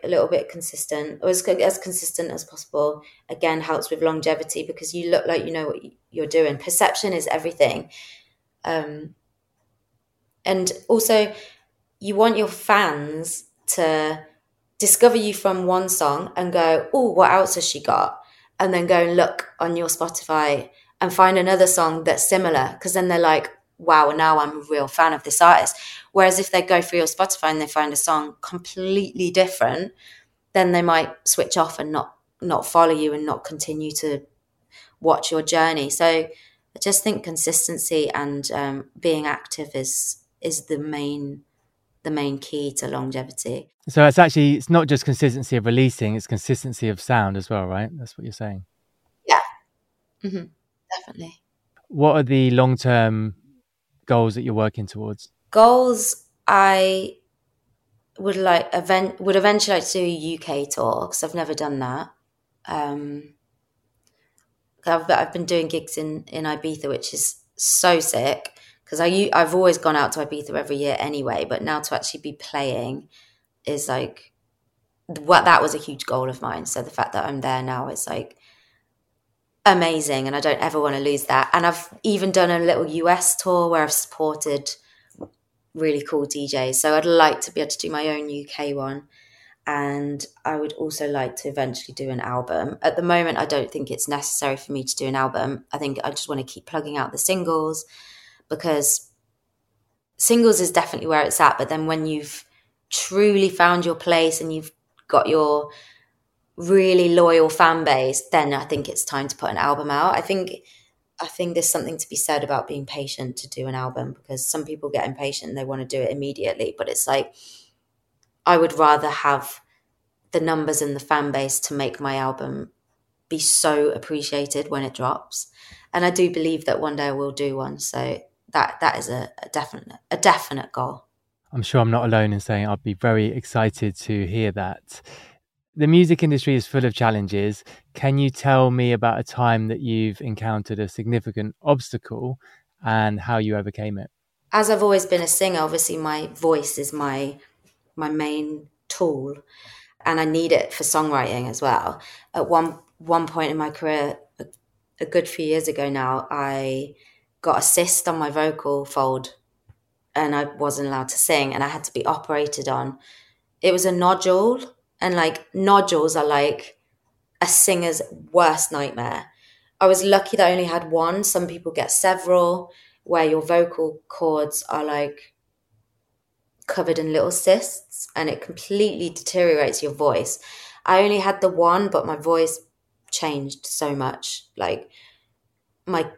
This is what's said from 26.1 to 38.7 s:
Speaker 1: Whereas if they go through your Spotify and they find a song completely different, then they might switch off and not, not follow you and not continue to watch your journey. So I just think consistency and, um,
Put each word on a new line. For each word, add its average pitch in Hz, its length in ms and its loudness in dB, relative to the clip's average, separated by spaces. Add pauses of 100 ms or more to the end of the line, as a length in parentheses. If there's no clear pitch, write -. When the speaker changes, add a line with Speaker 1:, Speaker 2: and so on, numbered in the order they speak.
Speaker 1:
Whereas 185 260 6
if 190 120 -4
they 180 100 2
go 175 220 2
through 170 160 -2
your 160 80 2
Spotify 175 440 -2
and 156 100 -2
they 151 60 -4
find 151 260 -2
a 147 40 -6
song 151 460 -2
completely 185 880 -4
different, 185 640 0 (600)
then 180 200 4
they 175 100 4
might 165 280 2 (140)
switch - 320 0
off 165 220 0
and 151 140 -8
not, - 240 -6 (260)
not 170 240 -2
follow 165 260 6
you 151 220 0
and 151 100 -4
not - 200 -6
continue 156 480 -8
to 147 340 -6 (720)
watch - 320 2
your 160 100 0
journey. 156 480 0
So - 180 0
I - 760 -2
just 196 220 0
think 214 180 -2
consistency 165 880 -2
and, 143 400 -6
um, 139 480 -6